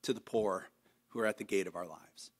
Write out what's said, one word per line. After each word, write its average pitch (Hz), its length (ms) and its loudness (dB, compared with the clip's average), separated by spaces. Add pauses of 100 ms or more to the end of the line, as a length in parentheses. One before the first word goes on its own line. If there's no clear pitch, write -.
to 131 100 0
the 110 80 -2
poor 104 460 0 (420)
who 120 100 -8
are 113 60 2
at 107 140 2
the 107 40 -6
gate 98 240 2
of 85 80 -8
our 87 120 -6
lives. - 520 -18